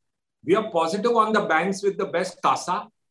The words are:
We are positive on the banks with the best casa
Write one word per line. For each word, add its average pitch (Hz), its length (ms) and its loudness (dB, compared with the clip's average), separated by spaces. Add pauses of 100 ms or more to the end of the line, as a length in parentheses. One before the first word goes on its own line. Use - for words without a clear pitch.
(460)
We 156 80 2
are 214 160 2
positive 196 460 0
on 220 180 4
the 202 80 4
banks 175 400 0
with 196 160 -2
the 202 80 -4
best 180 380 -4
casa 180 440 -2 (240)